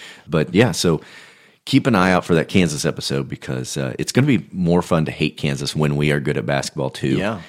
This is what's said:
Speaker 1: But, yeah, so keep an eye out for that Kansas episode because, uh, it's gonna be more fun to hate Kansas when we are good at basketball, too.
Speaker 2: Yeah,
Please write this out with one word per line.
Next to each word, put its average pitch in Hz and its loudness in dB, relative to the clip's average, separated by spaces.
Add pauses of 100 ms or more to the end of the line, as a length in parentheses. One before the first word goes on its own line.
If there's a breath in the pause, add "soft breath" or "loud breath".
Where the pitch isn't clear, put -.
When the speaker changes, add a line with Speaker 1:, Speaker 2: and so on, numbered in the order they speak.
(280 loud breath)
Speaker 1:
But, 78 0
yeah, 104 6
so 82 0 (640 loud breath)
keep 131 2
an 117 2
eye 92 4
out 90 4
for 87 2
that 78 2
Kansas 82 0
episode 69 -4
because, - -8
uh, 65 -4
it's - -4
gonna 139 4
be 123 2
more 87 2
fun 82 2
to 76 -4
hate - -2
Kansas 69 -4
when 76 0
we 73 0
are 73 0
good 71 -2
at 60 -4
basketball, 69 -4
too. 67 -2
Speaker 2:
Yeah, 202 -4